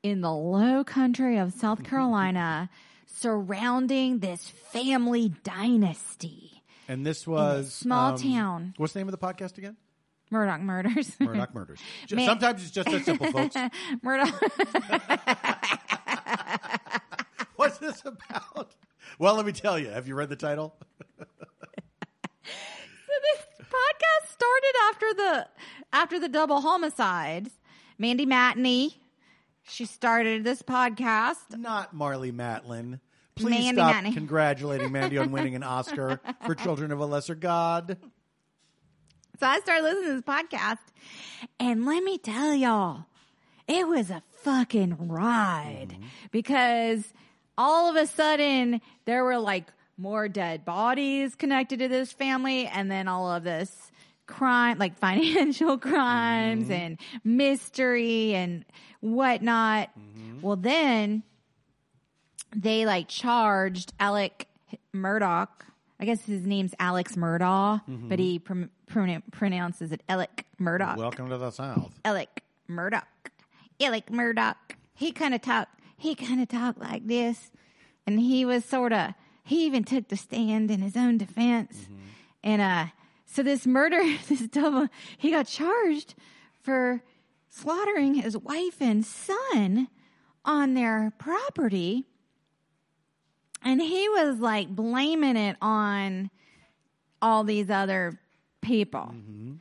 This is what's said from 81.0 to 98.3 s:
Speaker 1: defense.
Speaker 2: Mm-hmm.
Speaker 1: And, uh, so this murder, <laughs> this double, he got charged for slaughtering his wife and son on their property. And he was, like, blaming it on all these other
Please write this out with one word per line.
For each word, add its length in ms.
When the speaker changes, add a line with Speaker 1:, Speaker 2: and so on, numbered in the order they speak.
Speaker 1:
defense. 580
Speaker 2:
Mm-hmm. 180
Speaker 1:
And, 180
uh, 220
so 160
this 240
murder, 340
<laughs> 280
this 180
double, 400
he 140
got 160
charged 680
for 400
slaughtering 640
his 240
wife 420
and 240
son 840
on 300
their 440
property. 840
And 180
he 260
was, 300
like, 300
blaming 680
it 240
on 720
all 220
these 280
other 500